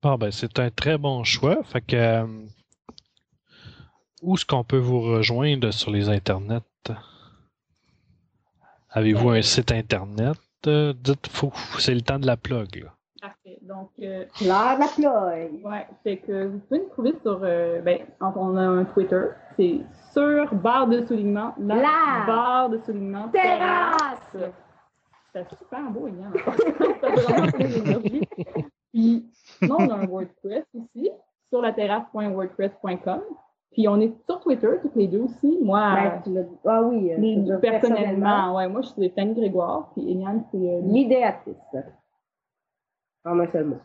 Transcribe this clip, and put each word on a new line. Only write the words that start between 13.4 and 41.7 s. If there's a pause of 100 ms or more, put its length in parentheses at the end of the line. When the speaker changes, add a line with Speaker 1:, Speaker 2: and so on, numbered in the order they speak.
Speaker 2:
Donc, (120)
euh, (160)
Speaker 3:
L'heure
de
la
plug.
Speaker 2:
ouais, (160)
fait
que
vous
pouvez
nous
trouver
sur,
euh,
ben, (220)
on,
on
a
un
Twitter, (340)
c'est (340)
sur
barre
de
soulignement,
la
Speaker 3:
La
Speaker 2:
barre
de
soulignement
Speaker 3:
terrasse. (340)
Speaker 2:
terrasse. (840)
C'est
super (100)
beau,
Yann.
<laughs>
Ça
a
vraiment
plein
d'énergie. (720)
Puis, (340)
sinon,
on
a
un
WordPress (100)
aussi, (400)
sur
la
terrasse
point
wordpress (100)
point
com. (540)
Puis
on
est (120)
sur
Twitter, (120)
toutes
les
deux
aussi.
Moi, (140)
Speaker 3:
Ben,
tu
l'as, (220)
ah
oui,
euh,
Speaker 2:
les,
Speaker 3:
je
veux
dire
Speaker 2:
personnellement,
Speaker 3:
personnellement.
Speaker 2:
ouais,
moi,
je
suis
Fanny
Grégoire,
puis
Eliane,
c'est,
euh,
Speaker 3:
L'idéatrice. (1700)